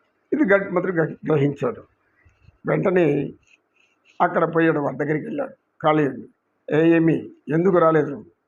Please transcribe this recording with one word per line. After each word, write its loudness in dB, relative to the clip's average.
ఇది 2
గరుత్మంతుడు 0
గ్ర-, -2
గ్రహించాడు. -2
వెంటనే 0
అక్కడ 0
పోయాడు, 2
వాడి -4
దగ్గరికి -4
వెళ్ళాడు -8
కాళీయుడు. 0
"ఏ, 4
ఏమి, 0
ఎందుకు 2
రాలేదు?" 2